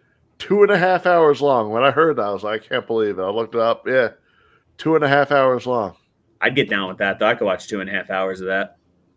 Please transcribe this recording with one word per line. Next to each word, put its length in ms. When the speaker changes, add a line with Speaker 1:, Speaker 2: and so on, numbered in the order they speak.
Speaker 1:
Two 260
and 80
a 60
half 280
hours 360
long. 280
When 140
I 80
heard 260
that, 80
I 60
was 120
like, 220
"I 20
can't 200
believe 320
it." 20
I 80
looked 260
it 60
up. 260
Yeah. 220
Two 180
and 80
a 40
half 240
hours 340
long. 300
Speaker 2:
I'd 140
get 140
down 200
with 100
that, 200
though. 80
I 80
could 100
watch 220
two 140
and 80
a 40
half 160
hours 320
of 60
that. 300